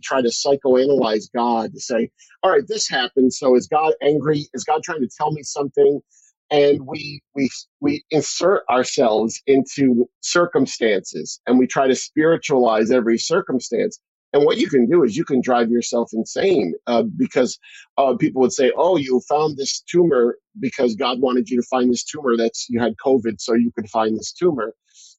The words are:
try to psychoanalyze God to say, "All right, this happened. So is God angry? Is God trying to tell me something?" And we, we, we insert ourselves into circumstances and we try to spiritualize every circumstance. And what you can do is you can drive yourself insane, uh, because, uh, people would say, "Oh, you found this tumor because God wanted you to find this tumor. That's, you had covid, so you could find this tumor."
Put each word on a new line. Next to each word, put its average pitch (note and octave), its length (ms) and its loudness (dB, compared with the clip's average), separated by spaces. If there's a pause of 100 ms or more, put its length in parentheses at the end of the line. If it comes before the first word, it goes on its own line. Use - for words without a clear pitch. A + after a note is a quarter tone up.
try C3+ 180 -2
to A#2+ 60 0
psychoanalyze B2+ 1080 0
God A#2 380 -2
to - 60 -18
say, A#2 320 -4 (320)
"All F#3+ 80 2
right, D3 160 2
this G#3+ 200 -6
happened. B2+ 460 0
So B2+ 220 2
is B2 120 0
God D#3 260 0 (100)
angry? D3 500 0
Is B2+ 100 -10
God D#3 200 -2
trying D#3+ 180 -8
to A#2+ 160 -2
tell D3+ 140 -2
me D3+ 100 -8
something?" C#3+ 580 0 (520)
And C#3+ 340 2
we, D3 360 -12 (120)
we, C#3 160 -2 (300)
we C#3+ 320 -4
insert E3+ 580 0
ourselves A#2 800 0
into C3 640 2 (100)
circumstances A#2 1300 -2
and B2 100 4
we B2+ 80 4
try C3+ 220 0
to B2+ 80 4
spiritualize B2 960 0
every A#2 260 2
circumstance. A#2+ 800 -4 (360)
And C#3+ 100 4
what D#3+ 140 2
you B3+ 100 0
can B2+ 220 4
do E3+ 140 4
is A2 120 0
you D#3+ 80 -2
can C3+ 180 0
drive A#2+ 300 0
yourself A#2 420 -2
insane, A2+ 600 0 (140)
uh, A#2 160 2
because, A#2 540 -2 (400)
uh, C3 200 2
people C#3 240 0
would B2 120 4
say, B2+ 240 2
"Oh, E3+ 200 2
you C3 320 0
found D3+ 280 0
this C3+ 240 -8
tumor C#3+ 560 2 (220)
because B2 360 -2
God B2 260 -2
wanted B2 280 0
you B2+ 120 -2
to - 80 -8
find B2+ 200 2
this A#2+ 140 -2
tumor. C#3 340 -2
That's, A2+ 320 -4
you A#2 120 -2
had A2 140 0 (100)
covid, A2+ 360 0
so A2+ 120 -4
you A#2+ 220 2
could G#2+ 140 -8
find A2 280 -2
this - 160 -10
tumor." B2 400 -2 (460)